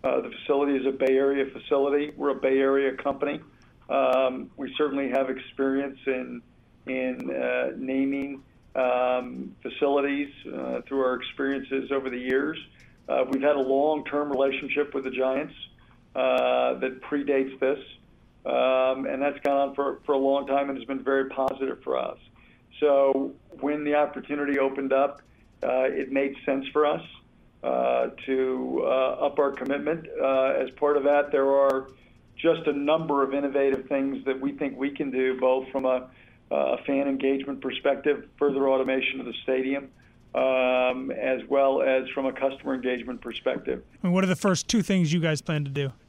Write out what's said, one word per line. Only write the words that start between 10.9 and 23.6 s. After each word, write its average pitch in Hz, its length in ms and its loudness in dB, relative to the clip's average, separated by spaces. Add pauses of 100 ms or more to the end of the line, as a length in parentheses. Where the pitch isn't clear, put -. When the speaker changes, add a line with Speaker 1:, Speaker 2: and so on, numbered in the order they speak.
Speaker 1:
our 127 120 2
experiences 135 760 -4
over 135 200 -2
the 123 80 -6
years. 139 400 0 (500)
Uh, 131 180 2
we've 135 140 0
had 147 140 4
a 139 40 0
long-term 143 680 0
relationship 139 640 0
with 135 120 -4
the 127 60 -4
Giants, 131 440 -2 (580)
uh, 127 600 2
that 131 280 -4
predates 135 600 0
this, 139 180 2 (680)
um, 131 600 2
and 135 160 -4
that's 143 180 -2
gone 139 300 2
on 139 60 -10
for, 139 300 -2
for 151 60 0
a 139 60 4
long 135 280 2
time 139 240 0
and 135 80 -6
has 117 80 -10
been 135 160 -6
very 135 280 2
positive 135 540 -4
for 131 140 -2
us. - 200 -4 (640)
So 139 500 4 (300)